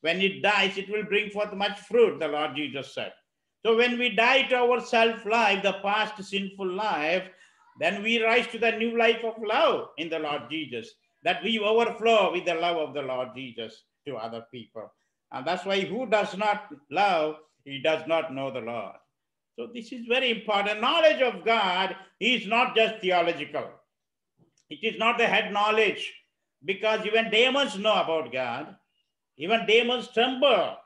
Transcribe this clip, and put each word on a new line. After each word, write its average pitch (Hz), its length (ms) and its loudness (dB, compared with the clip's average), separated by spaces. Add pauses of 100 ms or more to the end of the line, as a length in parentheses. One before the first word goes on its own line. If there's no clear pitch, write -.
When 170 200 0
it 190 220 0
dies, 196 340 2
it 190 120 -8
will 208 140 -4
bring 202 280 -2
forth 202 220 -4
much 196 260 -4
fruit, 202 400 2
the 160 80 -2
Lord 147 280 -2
Jesus 135 380 -8
said. 104 200 -8 (520)
So 226 100 4
when 240 220 2
we 240 120 0
die 233 340 2
to 247 140 0
our 247 220 2
self-life, 226 840 2
the 190 180 2
past 202 420 -2
sinful 196 480 -6
life, 180 560 -2 (520)
then 196 240 -2
we 226 200 0
rise 226 240 4
to 226 120 -8
the 226 140 2
new 226 240 -2
life 233 260 4
of 226 200 -6
love 220 540 2
in 165 120 -8
the 160 100 -2
Lord 147 320 -4
Jesus, 123 420 -8 (300)
that - 200 -2
we 226 160 -2
overflow 214 720 2
with 170 140 -4
the 175 80 0
love 170 240 0
of 147 160 -4
the 143 80 -4
Lord 127 340 -4
Jesus 120 500 -12 (220)
to 135 80 -8
other 113 360 -10
people. 110 420 -16 (380)
And 131 160 -10
that's 180 180 -4
why 196 140 0
who 196 260 -4
does 196 320 0
not 208 340 -2 (200)
love, 160 460 2 (260)
he 139 180 -12
does 156 260 0
not 160 240 0
know 135 200 -6
the 120 100 -8
Lord. 110 340 -8 (640)
So 233 160 -10
this 240 180 -12
is 233 140 -12
very 247 240 2
important. 208 520 0
Knowledge 302 420 4
of 214 200 -2
God 190 520 2 (240)
is 220 260 0
not 233 300 2
just 220 260 4
theological. 160 680 0 (1040)
It 156 140 -14
is 220 160 -4
not 233 180 2
the 233 80 4
head 196 260 2
knowledge, 208 640 2 (500)
because 196 420 -2
even 220 260 2
demons 247 480 2
know 214 160 4
about 160 360 0
God. 131 440 -6 (640)
Even 196 280 -2
demons 233 480 2
tremble. 247 720 2